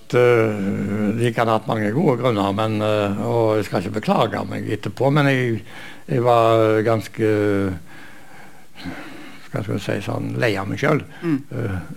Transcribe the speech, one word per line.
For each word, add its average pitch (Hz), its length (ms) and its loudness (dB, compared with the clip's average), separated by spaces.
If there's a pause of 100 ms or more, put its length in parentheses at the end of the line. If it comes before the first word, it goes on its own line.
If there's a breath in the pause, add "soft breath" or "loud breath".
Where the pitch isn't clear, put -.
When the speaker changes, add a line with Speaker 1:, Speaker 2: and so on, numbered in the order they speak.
Speaker 1:
eh, 104 1120 2
de 117 140 2
kan 117 160 2
ha 110 100 4
hatt 110 100 -4
mange 107 240 0
gode 127 260 2
grunner, 104 340 2
men, 110 300 0
eh, 104 400 0
og 113 340 2
jeg 104 80 0
skal 104 180 -2
ikke 107 180 -4
beklage 113 480 0
meg 107 200 -6
etterpå, 110 440 0
men 143 140 4
jeg, 123 340 0 (480 loud breath)
jeg 127 140 0
var 113 600 6
ganske, 110 480 0 (2250 loud breath)
hva - 180 -6
skal 113 140 -4
jeg 101 80 -6
si, 110 180 -2
sånn, 110 360 -4
lei 123 180 2
av 95 120 -4
meg 110 140 -4
selv. 147 220 2 (180 loud breath)
Speaker 2:
Mm. 165 140 0 (100)
Speaker 1:
Eh, 117 300 -4 (200)